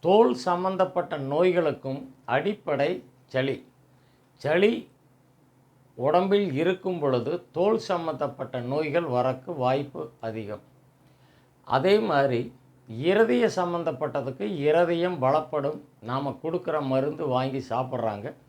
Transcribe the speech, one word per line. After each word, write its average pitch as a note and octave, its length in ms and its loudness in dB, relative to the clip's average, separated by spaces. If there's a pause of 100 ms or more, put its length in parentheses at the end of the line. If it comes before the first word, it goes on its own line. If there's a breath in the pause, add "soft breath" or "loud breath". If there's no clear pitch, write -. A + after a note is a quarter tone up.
தோல் A3 340 6
சம்பந்தப்பட்ட F3+ 800 0
நோய்களுக்கும் C#3+ 960 0 (100)
அடிப்படை D#3 800 -2 (220)
சளி. C3 400 -4 (680 soft breath)
சளி F#3+ 540 2 (1040)
உடம்பில் F3+ 580 2
இருக்கும் F3+ 460 -2
பொழுது C#3 520 0
தோல் G3+ 280 2
சம்பந்தப்பட்ட D3 840 -4
நோய்கள் D3 440 -2
வரக்கு B2+ 520 -2
வாய்ப்பு C#3+ 540 -2 (100)
அதிகம். A2 400 -8 (1040 soft breath)
அதே F#3 340 4
மாதிரி C#3 560 0 (340)
இருதய G#3 680 2
சம்பந்தப்பட்டதுக்கு D3+ 840 -4
இருதயம் E3+ 800 0
பலப்படும். D3 580 0 (200)
நாம C3+ 300 -4
கொடுக்குற D#3+ 520 -4
மருந்து C#3 440 -2
வாங்கி C3 320 -2 (100)
சாப்பிட்றாங்க. A#2 680 -4 (140)